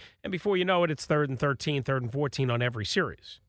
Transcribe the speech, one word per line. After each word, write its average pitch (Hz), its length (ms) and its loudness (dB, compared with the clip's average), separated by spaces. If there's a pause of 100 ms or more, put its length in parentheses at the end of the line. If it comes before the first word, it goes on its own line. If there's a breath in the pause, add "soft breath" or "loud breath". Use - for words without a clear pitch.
(240 loud breath)
And 196 80 -6
before 190 240 0
you 180 80 2
know 180 220 4
it, 156 60 2
it's - 140 -6
third 147 240 2
and 131 80 -2
thirteen, 143 460 0
third 135 180 0
and 117 120 -4
fourteen 139 360 0
on 120 120 0
every 120 240 -2
series. - 640 -4